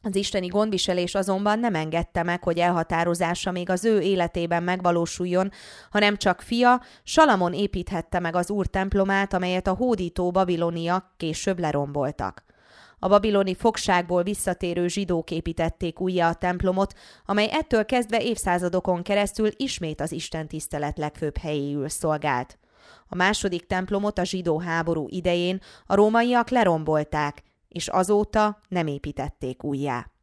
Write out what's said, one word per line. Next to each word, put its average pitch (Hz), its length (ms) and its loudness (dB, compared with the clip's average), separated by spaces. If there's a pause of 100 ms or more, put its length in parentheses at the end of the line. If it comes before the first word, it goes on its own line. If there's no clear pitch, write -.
Az 196 140 -4
isteni 196 320 -2
gondviselés 185 680 0
azonban 196 440 0
nem 233 160 0
engedte 165 480 -2
meg, 175 200 -2
hogy 170 140 0
elhatározása 170 920 0
még 180 180 -6
az 185 160 0
ő 214 160 4
életében 170 640 0
megvalósuljon, 180 880 0 (380)
hanem 208 280 2
csak 185 240 0
fia, 247 400 4 (220)
Salamon 196 500 4
építhette 190 680 -4
meg 170 160 -2
az 180 140 2
Úr 202 180 -2
templomát, 196 680 0
amelyet 180 340 0
a 190 60 2
hódító 185 580 0
Babilonia 170 880 0
később 170 420 -4
leromboltak. 143 840 -2 (560)
A - 80 -4
babiloni 196 480 4
fogságból 175 680 2
visszatérő 175 640 -2
zsidók 175 440 -2
építették 165 680 -4
újjá 180 300 2
a 160 40 0
templomot, 185 600 0 (320)
amely 208 260 2
ettől 233 340 0
kezdve 233 360 0
évszázadokon 180 840 0
keresztül 208 540 0
ismét 165 440 -6
az 165 100 -4
istentisztelet 156 880 -6
legfőbb 151 400 -4
helyéül 143 520 -2
szolgált. 147 680 -2 (480)
A 180 80 -12
második 185 520 0
templomot 196 520 -2
a 175 40 0
zsidó 175 360 -2
háború 165 500 -2
idején 180 520 0 (240)
a 190 100 0
rómaiak 233 540 4
lerombolták, 156 920 0 (240)
és - 200 -8
azóta 208 800 2
nem 175 200 -2
építették 143 760 -8
újjá. 135 480 -4 (120)